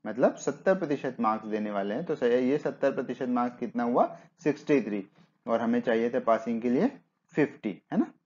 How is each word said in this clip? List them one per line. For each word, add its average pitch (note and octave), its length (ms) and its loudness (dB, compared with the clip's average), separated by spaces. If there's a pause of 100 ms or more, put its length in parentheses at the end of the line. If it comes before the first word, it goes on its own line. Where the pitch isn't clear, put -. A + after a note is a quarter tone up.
मतलब B2 300 0
सत्तर F#3 400 0
प्रतिशत C#3+ 440 -4
मार्क्स A2 280 0
देने G#2+ 240 -4
वाले G2+ 220 -2
हैं। C3 120 -4
तो - 100 -4
सही A#2+ 180 2
है, B2+ 100 2
ये C3 140 2
सत्तर C#3 340 0
प्रतिशत B2 380 -6
मार्क्स B2 300 0
कितना A#2+ 240 -4
हुआ, B2+ 220 4 (380)
सिक्सटी C#3+ 380 2
थ्री, G#2 220 -4 (440)
और A2+ 140 2
हमें A#2 200 2
चाहिए A#2 280 0
थे B2+ 100 -2
पासिंग A2+ 420 0
के B2 80 0
लिए D3 180 2 (460)
फिफ्टी, C3+ 480 -2 (120)
है F3+ 60 2
ना। D#4+ 120 0 (140)